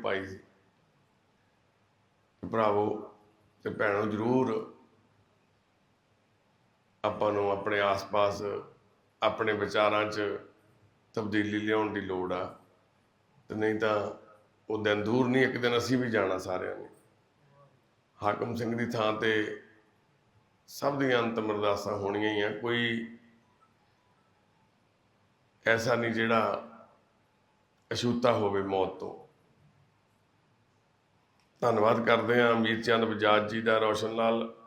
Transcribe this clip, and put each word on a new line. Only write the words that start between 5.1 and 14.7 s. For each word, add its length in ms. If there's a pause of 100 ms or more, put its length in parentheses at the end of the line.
ਆਪਾਂ 280
ਨੂੰ 180
ਆਪਣੇ 300
ਆਸ-ਪਾਸ, 640 (800)
ਆਪਣੇ 300
ਵਿਚਾਰਾਂ 580
'ਚ 280 (760)
ਤਬਦੀਲੀ 440
ਲਿਆਉਣ 340
ਦੀ 80
ਲੋੜ 320
ਆ, 140 (1000)
ਤੇ 60
ਨਹੀਂ 260
ਤਾਂ 300 (600)